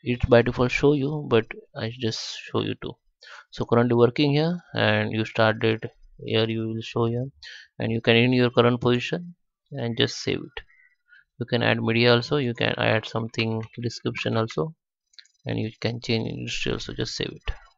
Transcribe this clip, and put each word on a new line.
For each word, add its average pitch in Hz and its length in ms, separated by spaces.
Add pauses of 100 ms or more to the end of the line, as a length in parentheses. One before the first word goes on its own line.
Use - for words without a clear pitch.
It's 123 220
by 120 160
default 120 300
show 143 220
you, 147 360
but 113 160 (300)
I 113 240
just - 380 (140)
show 110 100
you 107 200
too. - 120 (580)
So - 140
currently 120 300
working 120 360
here, 160 280 (140)
and 107 380
you 110 140
started 110 640 (340)
here, 113 240
you 113 220
will 113 120
show 117 240
here, 120 200 (540)
and 113 120
you 113 100
can 117 140
in 123 180
your 123 180
current 120 300
position 160 540 (360)
and 120 260
just 120 240
save - 180
it. - 240 (760)
You 120 80
can 117 160
add 113 180
media 117 320
also, 120 240
you 123 160
can 113 240
add 113 300
something 113 560 (180)
description 120 560
also, 156 360 (720)
and 113 140
you 110 200
can 117 200
change 117 300
industry 120 420
also. - 220
Just - 220
save - 140
it. - 260 (220)